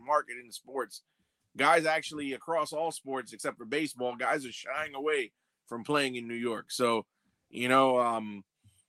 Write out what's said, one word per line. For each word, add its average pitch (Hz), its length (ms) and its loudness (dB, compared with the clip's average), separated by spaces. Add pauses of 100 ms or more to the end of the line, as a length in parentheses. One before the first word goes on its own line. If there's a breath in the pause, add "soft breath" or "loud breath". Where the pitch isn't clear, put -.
market 131 380 0
in 113 100 -20
sports. 123 500 -8 (540)
Guys 160 300 6
actually 151 480 -2
across 156 380 -2
all 156 200 -2
sports, 127 400 -8
except 123 240 -6
for 120 80 -14
baseball, 123 500 -4
guys 127 320 0
are 113 60 -12
shying 143 420 -8
away 139 380 0 (340)
from 120 160 -8
playing 139 340 0
in 117 120 -8
New 117 60 -6
York. 117 360 -4
So, 117 360 2 (440)
you 123 180 -2
know, 131 300 6
um, 110 460 -2 (440)